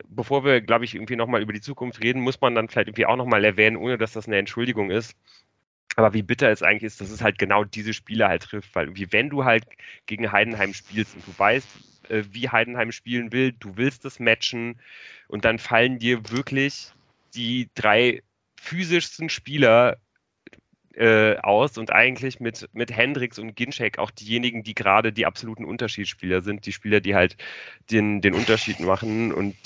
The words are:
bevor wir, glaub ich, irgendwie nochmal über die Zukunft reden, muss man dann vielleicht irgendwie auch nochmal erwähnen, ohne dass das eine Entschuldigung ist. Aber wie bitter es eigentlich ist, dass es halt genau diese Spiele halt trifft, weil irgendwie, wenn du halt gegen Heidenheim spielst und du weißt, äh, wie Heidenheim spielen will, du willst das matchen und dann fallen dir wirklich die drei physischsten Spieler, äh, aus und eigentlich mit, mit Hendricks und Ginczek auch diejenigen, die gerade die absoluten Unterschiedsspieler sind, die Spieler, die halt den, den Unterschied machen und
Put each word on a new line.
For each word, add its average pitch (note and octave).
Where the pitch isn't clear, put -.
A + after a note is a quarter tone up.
bevor B2+
wir, C3
glaub A#2
ich, A2+
irgendwie A2
nochmal A#2
über G#2+
die G#2
Zukunft B2
reden, B2
muss B2
man B2
dann A2+
vielleicht A2
irgendwie A2
auch A#2
nochmal B2
erwähnen, G#2+
ohne A#2+
dass A2
das G#2+
eine A2
Entschuldigung G#2+
ist. A2
Aber A2
wie G#2+
bitter A#2+
es G#2
eigentlich G2
ist, G#2+
dass G2
es G#2+
halt G#2
genau G2+
diese G#2+
Spiele A2
halt F#2+
trifft, -
weil E2
irgendwie, F#2+
wenn A#2
du C#3
halt A2+
gegen G#2+
Heidenheim G#2
spielst G#2
und G2
du G2+
weißt, G#2+
äh, G#2+
wie A#2+
Heidenheim A#2
spielen A#2+
will, B2+
du G#2
willst C3
das C3+
matchen A#2
und G#2
dann A2+
fallen A#2+
dir A2+
wirklich C3+
die A#2+
drei A2
physischsten E3
Spieler, B2
äh, A2
aus A2+
und A2+
eigentlich B2
mit, A#2
mit -
Hendricks B2
und A2
Ginczek A#2+
auch G#2+
diejenigen, A#2
die G#2+
gerade G#2+
die A2
absoluten A2
Unterschiedsspieler F#2
sind, G#2
die G2
Spieler, G#2
die G2+
halt F2+
den, G#2
den F#2+
Unterschied A2
machen G#2+
und G2